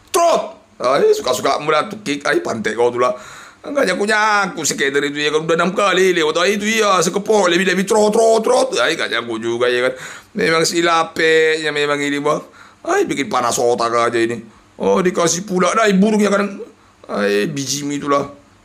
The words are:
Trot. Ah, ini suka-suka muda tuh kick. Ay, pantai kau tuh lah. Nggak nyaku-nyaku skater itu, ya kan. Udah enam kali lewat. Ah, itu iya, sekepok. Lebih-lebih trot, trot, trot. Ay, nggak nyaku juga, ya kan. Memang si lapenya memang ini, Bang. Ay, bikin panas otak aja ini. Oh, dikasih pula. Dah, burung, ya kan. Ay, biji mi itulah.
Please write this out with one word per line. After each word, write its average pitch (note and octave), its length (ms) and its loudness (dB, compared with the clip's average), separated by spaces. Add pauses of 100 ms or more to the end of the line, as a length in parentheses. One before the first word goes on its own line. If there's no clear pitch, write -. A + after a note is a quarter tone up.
(120)
Trot. E4+ 480 0 (200)
Ah, C3 160 2
ini G3+ 160 4
suka-suka - 480 -2
muda D3+ 320 0
tuh G#2+ 80 -12
kick. C#3+ 240 -4
Ay, C#3+ 160 0
pantai A2 320 -4
kau A#2+ 160 2
tuh A#2+ 160 0
lah. B2 80 2 (480)
Nggak C#4 320 -2
nyaku-nyaku G3+ 720 0
skater C#3+ 400 0
itu, C#3+ 160 -4
ya D3 80 0
kan. D#3 160 0
Udah E3 160 0
enam F#3 160 -2
kali F#3 400 2
lewat. D#3 240 0
Ah, F3+ 80 0
itu G#3 160 -2
iya, G#3 400 2
sekepok. G3 480 0
Lebih-lebih F#3 320 0
trot, G#3+ 320 2
trot, A3+ 240 4
trot. B3 280 2 (120)
Ay, D3 160 0
nggak G#2+ 160 -4
nyaku A#2 240 -4
juga, A#2 320 0
ya B2 160 2
kan. B2+ 80 0 (400)
Memang E3 320 0
si E3+ 160 -2
lapenya D#3+ 880 2
memang D3 320 -2
ini, C#3+ 160 -2
Bang. D3 240 -2 (400)
Ay, F#4+ 240 0
bikin C#3 240 -4
panas A#2+ 320 -2
otak A#2 320 0
aja A#2 240 2
ini. A#2 240 0 (400)
Oh, G3 240 2
dikasih F3 400 0
pula. F3+ 320 0
Dah, A3+ 160 2
burung, G#3 320 4
ya G3 80 2
kan. G3+ 240 -2 (560)
Ay, - 320 0
biji C#3+ 400 -6
mi C#3+ 160 -6
itulah. C#3+ 320 -2 (320)